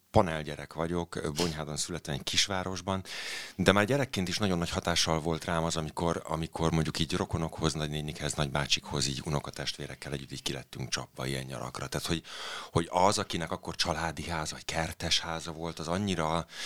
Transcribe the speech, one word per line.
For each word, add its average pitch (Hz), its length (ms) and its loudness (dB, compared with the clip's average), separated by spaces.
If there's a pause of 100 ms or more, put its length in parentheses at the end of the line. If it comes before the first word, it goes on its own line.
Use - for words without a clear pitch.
(140)
panelgyerek 78 600 4
vagyok, 85 640 -2
Bonyhádon 76 420 0
születtem, 80 360 -4
egy 65 100 -4
kisvárosban, 92 800 0 (520)
de 95 160 6
már 101 140 8
gyerekként 117 420 2
is 87 100 -2
nagyon 95 200 2
nagy 85 120 0
hatással 85 500 2
volt 80 260 0
rám 82 180 2
az, 82 120 0
amikor, 82 500 0
amikor 80 460 2
mondjuk 78 280 2
így 82 140 0
rokonokhoz, 82 600 0
nagynénikhez, 76 600 -2
nagybácsikhoz, 71 760 0
így 65 180 -4
unokatestvérekkel 71 880 -4
együtt 69 180 -6
így 67 100 -10
ki - 120 -4
lettünk 67 360 -8
csapva 64 360 -6
ilyen 65 180 -4
nyarakra. 64 440 -8
Tehát, - 200 -4
hogy, 82 160 0 (480)
hogy 85 200 4
az, 95 260 6
akinek 87 340 -2
akkor 85 240 -6
családi 80 540 0
ház, 80 220 -2
vagy 67 140 -12
kertes 82 540 0
háza 82 320 -6
volt, 82 280 -6
az 78 80 -6
annyira, 85 580 2 (200)